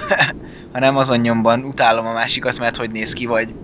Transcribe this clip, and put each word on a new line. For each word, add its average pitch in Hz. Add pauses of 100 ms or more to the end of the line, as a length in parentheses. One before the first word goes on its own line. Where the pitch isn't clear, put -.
(320)
<laughs> -
hanem 135
azon 131
nyomban: 117
„Utálom 117
a 113
másikat, 117
mert 117
hogy 117
néz 110
ki, 127
vagy 117